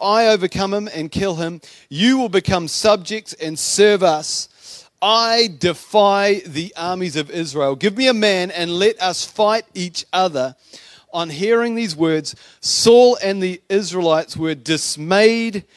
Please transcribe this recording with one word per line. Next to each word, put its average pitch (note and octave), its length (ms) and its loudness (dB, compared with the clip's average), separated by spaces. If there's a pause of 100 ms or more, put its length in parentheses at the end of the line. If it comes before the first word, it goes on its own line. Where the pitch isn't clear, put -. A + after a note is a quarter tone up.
I A3 260 2
overcome F#3+ 460 0
him G#3 200 -4
and D#3 160 -8
kill F#3+ 260 -4
him, E3 260 -8 (260)
you G3 300 2
will B3 100 -2
become F3+ 400 -2
subjects G#3 640 -2
and D#3+ 260 -10
serve G3+ 460 2
us. - 840 -4 (120)
I A3+ 560 0
defy G3+ 880 2
the E3 300 -8
armies F3+ 400 -6
of D3+ 160 -4
Israel. C#3+ 460 -4
Give G3 180 -2
me C4 140 2
a B3 40 4
man G3 380 0
and E3+ 260 -4
let G#3+ 240 0
us F#3 220 -4
fight G#3+ 400 0 (100)
each F3+ 380 -8
other.' D3 460 -2 (560)
On E3+ 160 -4
hearing A3+ 460 0
these A3 200 -4
words, D#3 400 0 (240)
Saul A#3+ 640 6
and G3 180 -2
the F#3 280 -4
Israelites E3+ 640 0
were D#3+ 200 -4
dismayed F#3+ 1080 0 (140)